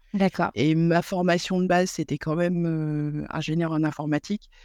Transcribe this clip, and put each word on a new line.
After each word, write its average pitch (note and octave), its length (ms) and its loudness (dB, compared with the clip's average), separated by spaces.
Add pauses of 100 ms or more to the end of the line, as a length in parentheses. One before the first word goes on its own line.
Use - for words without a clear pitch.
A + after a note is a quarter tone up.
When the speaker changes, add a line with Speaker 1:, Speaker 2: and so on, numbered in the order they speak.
(140)
Speaker 1:
D'accord. F#3+ 400 0
Speaker 2:
Et D3+ 220 2
ma E3+ 260 4
formation F3+ 580 0
de F#3 60 2
base, F3+ 240 2
c'était D3 300 -4
quand D#3 160 -4
même, F3 320 0
euh, D3+ 640 -2
ingénieur D#3+ 420 -2
en D#3 120 0
informatique. D3+ 680 -4 (160)